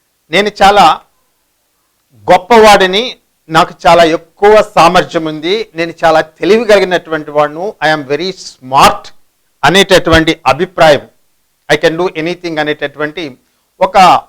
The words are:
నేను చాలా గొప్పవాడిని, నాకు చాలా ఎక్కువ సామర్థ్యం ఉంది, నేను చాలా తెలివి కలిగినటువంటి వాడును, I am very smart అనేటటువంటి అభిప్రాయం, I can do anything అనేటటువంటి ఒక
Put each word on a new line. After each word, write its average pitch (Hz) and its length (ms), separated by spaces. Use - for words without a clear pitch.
నేను 196 200
చాలా 196 380
గొప్పవాడిని, 202 840
నాకు 165 240
చాలా 170 160
ఎక్కువ 202 580
సామర్థ్యం 170 500
ఉంది, 165 500
నేను 165 180
చాలా 160 160
తెలివి 202 440
కలిగినటువంటి 175 640
వాడును, 151 420
I 156 140
am 135 80
very 160 240
smart - 840
అనేటటువంటి 160 840
అభిప్రాయం, 147 560
I 151 60
can 160 200
do 180 100
anything 165 420
అనేటటువంటి 147 800
ఒక 185 480